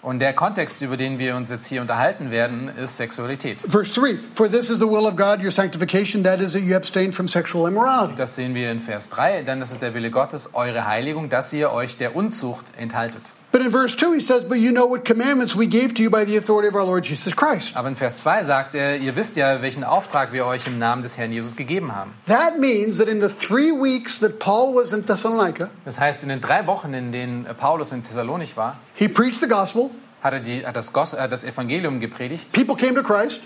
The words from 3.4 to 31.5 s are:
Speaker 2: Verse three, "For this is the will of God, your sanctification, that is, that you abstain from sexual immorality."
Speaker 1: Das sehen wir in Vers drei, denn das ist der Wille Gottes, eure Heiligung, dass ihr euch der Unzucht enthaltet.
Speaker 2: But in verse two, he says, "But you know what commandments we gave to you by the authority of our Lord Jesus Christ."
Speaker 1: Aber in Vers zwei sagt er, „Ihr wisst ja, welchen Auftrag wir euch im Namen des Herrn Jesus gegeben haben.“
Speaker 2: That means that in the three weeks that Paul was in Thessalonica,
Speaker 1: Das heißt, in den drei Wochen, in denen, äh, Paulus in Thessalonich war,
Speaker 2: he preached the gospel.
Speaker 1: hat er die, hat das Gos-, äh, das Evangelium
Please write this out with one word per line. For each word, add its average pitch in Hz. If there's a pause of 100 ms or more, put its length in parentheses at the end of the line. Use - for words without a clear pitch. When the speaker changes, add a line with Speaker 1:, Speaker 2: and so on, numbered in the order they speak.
Speaker 2:
Verse 190
three, 240 (160)
"For 220
this 233
is 214
the 220
will 214
of 202
God, 196
your 190
sanctification, 196
that 185
is, 190
that 196
you 185
abstain 190
from 185
sexual 170
immorality." 214
Speaker 1:
Das 127
sehen 127
wir 120
in 113
Vers 107
drei, 165
denn 135
das 123
ist 127
der 120
Wille 117
Gottes, 135
eure 117
Heiligung, 139
dass 131
ihr 147
euch 120
der 123
Unzucht 170
enthaltet. 117 (300)
Speaker 2:
But 254
in 247
verse 262
two, 339
he 302
says, -
"But 240
you 240
know 247
what 247
commandments 240
we 220
gave 233
to 226
you 220
by 214
the 208
authority 208
of 196
our 196
Lord 185
Jesus 156
Christ." 285
Speaker 1:
Aber 127
in 135
Vers 123
zwei 190
sagt 135
er, 143
„Ihr 135
wisst 220
ja, 135
welchen 131
Auftrag 135
wir 127
euch 127
im 123
Namen 120
des 120
Herrn 113
Jesus 117
gegeben 147
haben.“ 98 (140)
Speaker 2:
That 320
means 220
that 214
in 214
the 202
three 277
weeks 262
that 214
Paul 240
was 214
in 214
Thessalonica, 196 (140)
Speaker 1:
Das 127
heißt, 147
in 139
den 135
drei 175
Wochen, 160
in 123
denen, 123
äh, 117
Paulus 147
in 123
Thessalonich 123
war, 131 (180)
Speaker 2:
he 208
preached 240
the 330
gospel. 226 (340)
Speaker 1:
hat 135
er 135
die, 123
hat 123
das 117
Gos-, 147
äh, 135
das 123
Evangelium 131